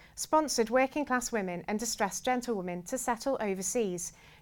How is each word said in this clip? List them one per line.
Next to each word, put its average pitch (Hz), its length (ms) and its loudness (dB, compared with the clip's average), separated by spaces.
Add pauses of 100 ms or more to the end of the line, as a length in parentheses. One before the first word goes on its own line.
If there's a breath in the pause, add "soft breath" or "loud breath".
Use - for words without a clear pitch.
(140 loud breath)
sponsored 277 560 2
working-class 262 600 2
women 185 360 -2
and 208 120 0
distressed 220 440 -2
gentlewomen 208 600 -2
to 254 160 -4
settle 254 420 -2
overseas, 190 720 -2 (280 loud breath)